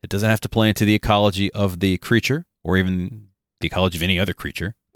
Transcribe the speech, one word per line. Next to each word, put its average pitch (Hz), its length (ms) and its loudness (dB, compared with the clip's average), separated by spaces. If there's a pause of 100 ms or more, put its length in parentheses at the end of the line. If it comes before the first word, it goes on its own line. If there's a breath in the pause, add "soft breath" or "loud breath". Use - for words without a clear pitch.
it - 60 -14
doesn't 104 200 0
have 107 120 2
to - 80 -4
play 110 200 2
into 107 140 0
the 107 120 4
ecology 104 580 2
of 95 260 -2
the 92 200 2
creature 131 460 0 (180)
or 90 140 0
even 92 500 -2 (340)
the 82 60 -2
ecology 90 300 -2
of 80 60 -4
any 90 160 2
other 90 140 -2
creature. - 420 -8 (200)